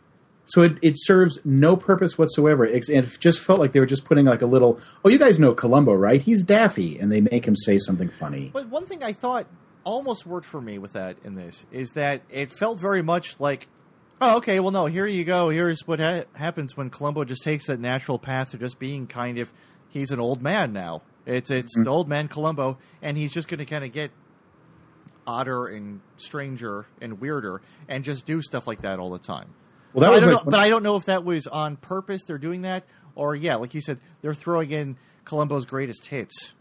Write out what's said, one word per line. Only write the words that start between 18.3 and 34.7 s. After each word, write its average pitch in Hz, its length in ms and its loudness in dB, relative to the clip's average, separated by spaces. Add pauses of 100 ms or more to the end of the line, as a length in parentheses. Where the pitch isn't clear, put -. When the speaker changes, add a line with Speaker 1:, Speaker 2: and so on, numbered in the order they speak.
Speaker 2:
to 120 80 -16
just 123 220 -12
being 131 260 -10
kind 123 320 -10
of, 117 120 -8 (380)
he's 139 220 -8
an 135 100 -6
old 120 220 -4
man 160 300 -2
now. 85 300 -10 (240)
It's, 127 240 -6
it's 123 260 -6
Speaker 1:
Mm-hmm. 113 80 2
Speaker 2:
the 127 60 -2
old 156 180 -2
man 147 180 -4
Columbo, 147 500 -6 (240)
and 147 160 -8
he's 151 160 -6
just 165 140 -8
gonna 151 180 -10
kinda 143 240 -10
get 143 220 -10 (1160)
odder 123 420 -6
and 101 320 -16 (160)
stranger 120 720 -12 (140)
and 113 200 -14
weirder 120 400 -8 (280)
and 131 160 -8
just 139 220 -10
do 156 160 -4
stuff 127 240 -10
like 110 140 -8
that 95 180 -8
all 90 120 -8
the 90 80 -10
time." - 360 -14 (380)
Speaker 1:
Well, 131 100 4
that 170 40 8
Speaker 2:
So 220 60 8
Speaker 1:
was 214 100 8
Speaker 2:
I 165 40 8
don't 165 100 8
Speaker 1:
like - 100 0
Speaker 2:
know, 139 60 -2
but 202 80 6
I 208 80 6
don't 220 160 2
know 208 120 0
if 190 100 -6
that 190 180 -2
was 170 240 -4
on 151 280 -6
purpose 190 480 -10
they're 156 140 -10
doing 175 240 -10
that, 185 220 -8 (320)
or, 147 180 -4
yeah, 147 220 -2
like 120 180 -8
you 156 60 -8
said, 143 180 -8 (240)
they're 147 120 -6
throwing 160 360 -4